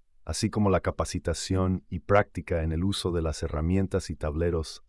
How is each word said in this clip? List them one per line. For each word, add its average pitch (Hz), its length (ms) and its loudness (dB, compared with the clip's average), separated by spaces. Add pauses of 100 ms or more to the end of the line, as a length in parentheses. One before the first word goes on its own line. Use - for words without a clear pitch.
(240)
así 98 260 -2
como 104 180 2
la 90 120 4
capacitación 92 1080 -2
y 87 120 -6
práctica 92 640 2
en 80 100 0
el 82 120 0
uso 98 280 0
de 85 100 0
las 78 200 -2
herramientas 87 680 0
y 78 60 -6
tableros 80 720 -2